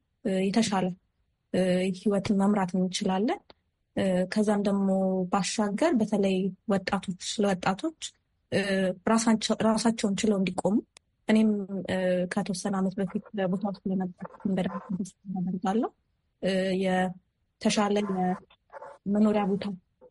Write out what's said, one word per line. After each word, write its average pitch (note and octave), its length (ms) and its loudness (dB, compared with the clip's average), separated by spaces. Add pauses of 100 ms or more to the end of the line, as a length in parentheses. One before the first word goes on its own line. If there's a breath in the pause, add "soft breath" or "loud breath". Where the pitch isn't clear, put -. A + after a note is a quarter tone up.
(260)
እ፣ G#3 140 -2
የተሻለ፣ G3 480 0 (680)
እ፣ F#3 80 2 (320)
ህይወትን G3+ 440 0
መምራት G3 360 2
እንችላለን። F#3+ 680 -2 (540)
እ፣ G3+ 80 -2 (240)
ከዛም G#3 360 2
ደግሞ G3 260 2 (360)
ባሻገር G#3 680 0
በተለይ G3+ 420 2 (320)
ወጣቶች፣ F#3+ 540 -2 (140)
ለወጣቶች፣ G3 640 -2 (500)
እ፣ G3 100 2 (440)
ራሳቸው፣ A3+ 580 2
ራሳቸውን A3 520 2
ችለው G#3 220 2
እንዲቆሙ F#3 380 2 (520)
እኔም፣ A3 240 6 (340)
እ፣ F#3 120 -2 (300)
ከተወሰነ G3 480 -4
ዓመት F#3+ 200 0
በፊት G3 380 -4
በቦታ F#3+ 340 0
ውስጥ G3 200 -8
ለነበርኩኝ F#3 680 -4
በደንብ F#3 480 -4 (360)
አደርጋለሁ። F#3+ 540 -2 (500)
እ፣ F#3 100 0 (280)
የተሻለ F#3+ 1200 -2
የመኖሪያ G3+ 1400 -2
ቦታ G3 200 -2 (460)